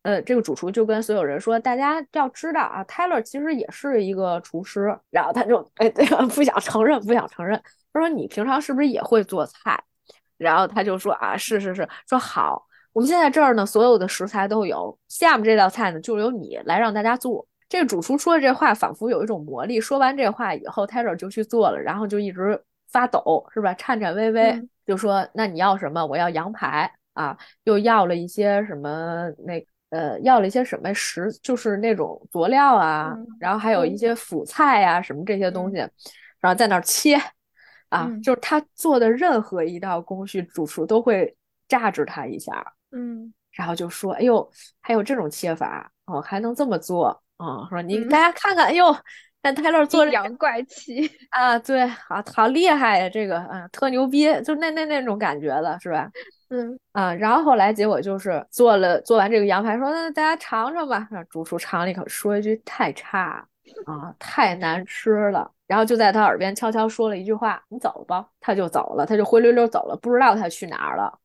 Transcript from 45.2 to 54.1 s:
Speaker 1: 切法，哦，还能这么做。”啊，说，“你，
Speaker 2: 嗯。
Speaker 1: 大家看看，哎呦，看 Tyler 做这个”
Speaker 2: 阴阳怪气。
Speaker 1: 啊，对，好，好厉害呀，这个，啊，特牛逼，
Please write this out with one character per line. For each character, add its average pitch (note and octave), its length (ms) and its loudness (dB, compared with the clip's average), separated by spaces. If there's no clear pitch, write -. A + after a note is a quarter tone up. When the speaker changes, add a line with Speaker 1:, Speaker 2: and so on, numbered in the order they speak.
Speaker 1:
切 E3 240 -6
法， - 380 -8
哦， D3+ 160 -8
还 G3 180 -8
能 A#3 160 -4
这 C#4+ 100 0
么 G#3+ 140 -2
做。” - 420 -2
啊， C#3 320 -10
说 F3 140 -8
，“你， F#3 160 -4
Speaker 2:
嗯。 A#3 100 -4
Speaker 1:
大 C#4+ 80 4
家 E4 140 6
看 G4 240 -4
看， D#4+ 120 4
哎 A3+ 60 2
呦， E4+ 240 6
看 C#4 120 2
Tyler D#4 300 2
做 D4+ 200 4
这 D4 80 0
个” B3 40 2
Speaker 2:
阴 G3+ 60 2
阳 A3 140 -8
怪 B3 260 0
气。 C4+ 480 -6
Speaker 1:
啊， B3 280 2
对， B3+ 300 0
好， G#3 340 -8
好 A3 140 4
厉 D#4+ 220 4
害 B3+ 320 4
呀， F#3 80 -2
这 G#3+ 180 -4
个， F#3 140 -2
啊， F3+ 320 -12
特 C4+ 180 -2
牛 C4 160 2
逼， C#4+ 180 2